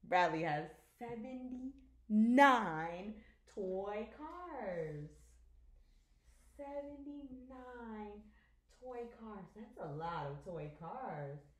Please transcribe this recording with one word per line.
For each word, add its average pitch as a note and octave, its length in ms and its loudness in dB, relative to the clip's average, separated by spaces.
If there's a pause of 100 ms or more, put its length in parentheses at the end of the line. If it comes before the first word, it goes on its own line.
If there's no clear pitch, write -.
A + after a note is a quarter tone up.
Bradley E3 400 4
has D3+ 220 0 (320)
seventy-nine A#3 2250 4 (400)
toy G3+ 540 -4 (100)
cars. G#3+ 920 -6 (1500)
Seventy-nine B3+ 1600 -10 (600)
toy B3 240 -8 (140)
cars. G#3 260 -12 (100)
That's G#3+ 260 -16
a D#3+ 140 -6
lot D#3+ 360 -4
of C#3+ 120 -10
toy D#3 360 -8
cars. D#3+ 600 -6 (200)